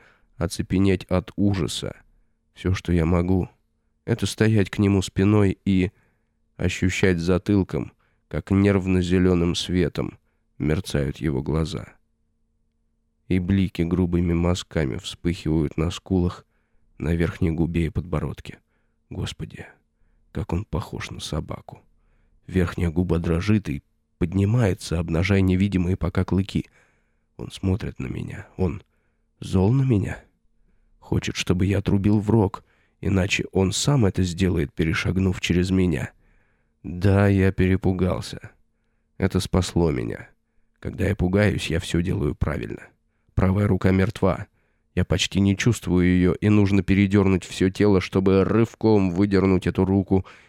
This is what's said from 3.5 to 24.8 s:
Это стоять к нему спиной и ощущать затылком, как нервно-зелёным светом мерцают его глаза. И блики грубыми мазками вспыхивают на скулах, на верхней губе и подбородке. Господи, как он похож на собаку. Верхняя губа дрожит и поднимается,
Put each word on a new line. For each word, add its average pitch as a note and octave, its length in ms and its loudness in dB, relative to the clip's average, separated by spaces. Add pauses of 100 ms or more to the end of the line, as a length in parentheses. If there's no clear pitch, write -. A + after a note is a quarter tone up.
Это A2+ 200 -2
стоять G#2+ 440 0
к - 100 -6
нему G2 220 4
спиной G2 640 2
и F#2 260 2 (680)
ощущать F2+ 600 0
затылком, F2 760 0 (340)
как - 240 -6
нервно-зелёным F#2 1040 2
светом D2+ 640 -4 (380)
мерцают D2 600 -4
его C#2 240 -4
глаза. D2 520 -6 (1300)
И F#2 120 0
блики F#2 420 0
грубыми F2 520 0
мазками E2+ 640 -2
вспыхивают D#2+ 800 -4
на D#2+ 120 -2
скулах, F2 560 -2 (520)
на E2 180 -2
верхней E2+ 360 -2
губе E2 340 -2
и D2 40 -4
подбородке. D2+ 680 -8 (500)
Господи, - 560 -12 (680)
как - 220 -6
он F#2+ 120 -4
похож - 440 -8
на - 100 -14
собаку. - 600 -10 (680)
Верхняя F2 420 -2
губа E2+ 300 0
дрожит E2+ 500 0
и C#2+ 120 -8 (360)
поднимается, G2 840 0